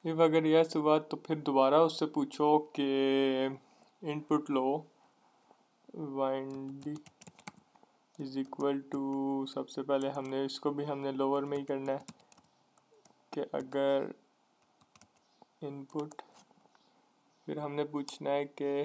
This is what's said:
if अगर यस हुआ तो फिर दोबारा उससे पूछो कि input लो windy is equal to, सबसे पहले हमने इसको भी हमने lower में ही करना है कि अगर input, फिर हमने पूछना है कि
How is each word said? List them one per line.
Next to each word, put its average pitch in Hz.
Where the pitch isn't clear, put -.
if 165
अगर 160
यस 160
हुआ 151
तो 151
फिर 156
दोबारा 139
उससे 156
पूछो 151
कि 139
input 151
लो 139
windy 135
is 135
equal 139
to, 139
सबसे 135
पहले 135
हमने 135
इसको 139
भी 143
हमने 139
lower 139
में 143
ही 139
करना 135
है 139
कि 143
अगर 139
input, 143
फिर 151
हमने 147
पूछना 147
है 143
कि 143